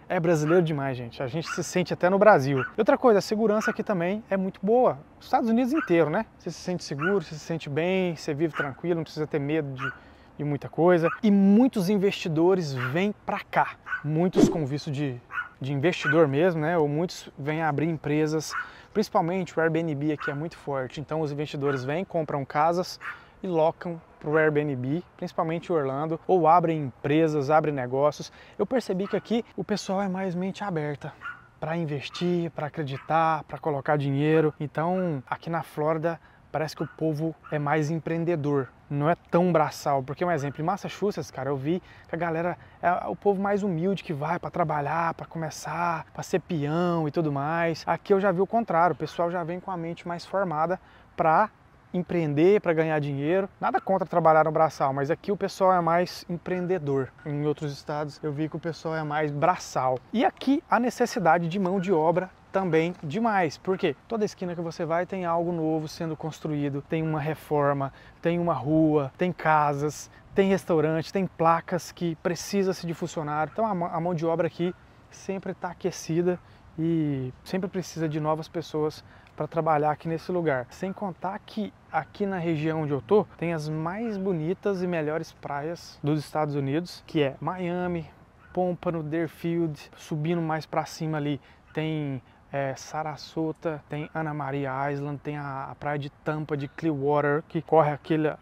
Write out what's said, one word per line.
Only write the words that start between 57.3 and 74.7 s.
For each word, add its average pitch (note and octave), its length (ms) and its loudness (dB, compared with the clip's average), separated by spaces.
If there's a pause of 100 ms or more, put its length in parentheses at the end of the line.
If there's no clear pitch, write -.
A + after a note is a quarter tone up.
outros D3+ 260 -2
estados D3 500 -8
eu D#3 100 -4
vi D3 180 -4
que E3 80 -8
o - 20 -8
pessoal D#3+ 360 -6
é D#3+ 80 -4
mais D3+ 280 -2
braçal. C#3+ 640 0 (140)
E A3+ 140 2
aqui - 440 2
a G#3 100 4
necessidade F3+ 680 2
de E3 100 -4
mão G3 220 0
de F#3 140 0
obra E3+ 360 2 (220)
também F3 500 2
demais. F#3+ 560 0
Por F#3 200 -2
quê? D#3+ 180 0 (100)
Toda A3 200 -2
esquina F3+ 280 -4
que E3+ 80 -6
você E3 220 -6
vai E3 220 0
tem F#3 200 -6
algo E3+ 260 0
novo D#3+ 360 0
sendo D#3+ 280 -6
construído, C#3+ 720 -4
tem D#3+ 120 0
uma D#3 200 -2
reforma, C#3+ 720 0 (280)
tem E3+ 160 2
uma E3+ 160 0
rua, D3+ 640 2
tem F3+ 140 0
casas, D3+ 800 0 (240)
tem F#3+ 140 4
restaurante, D#3+ 640 2
tem F#3+ 140 0
placas E3 680 0
que E3+ 240 -4
precisa-se F#3 680 -2
de E3 80 -4
funcionário. D3+ 600 -4
Então A3 120 0
a G#3+ 80 0
mão, F3 180 -2
a E3 80 -2
mão E3+ 140 -2
de D#3+ 120 -2
obra E3 220 2
aqui F3 280 -4 (340)